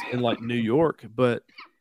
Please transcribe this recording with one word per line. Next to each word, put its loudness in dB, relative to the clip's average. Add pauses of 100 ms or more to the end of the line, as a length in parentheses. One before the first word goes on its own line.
(120)
in, -2
like, 0
New -4
York, 0 (100)
but, 2 (380)